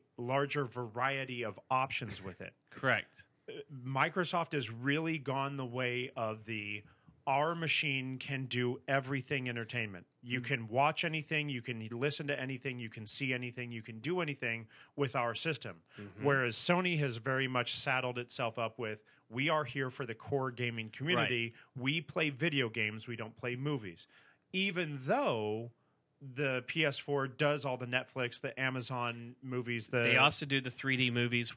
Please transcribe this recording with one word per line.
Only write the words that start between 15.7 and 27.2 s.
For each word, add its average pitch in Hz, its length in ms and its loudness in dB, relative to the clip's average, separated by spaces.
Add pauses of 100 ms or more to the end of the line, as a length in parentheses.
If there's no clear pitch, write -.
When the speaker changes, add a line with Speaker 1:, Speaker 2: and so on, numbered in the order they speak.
Speaker 2:
Mm-hmm. 101 260 -10
Speaker 1:
Whereas 131 300 4
Sony 175 440 4
has 127 180 2
very 131 300 0
much 123 280 2
saddled 127 420 0
itself 120 420 -4
up 113 200 -2
with, 107 240 -4 (260)
"We 131 200 0
are 156 160 4
here 131 240 -2
for 127 160 -6
the 113 100 -6
core 131 360 -2
gaming 117 400 -4
community. 117 640 2 (220)
Speaker 2:
Right. 123 80 -6
Speaker 1:
We 151 180 2
play 160 280 0
video 139 400 2
games, 107 380 -2
we 120 80 -6
don't 113 200 -8
play 123 200 -4
movies." 123 520 -4 (460)
Even 180 520 -2
though 120 640 0 (500)
the 131 460 -2
P 160 180 2
S 139 120 2
four 139 300 0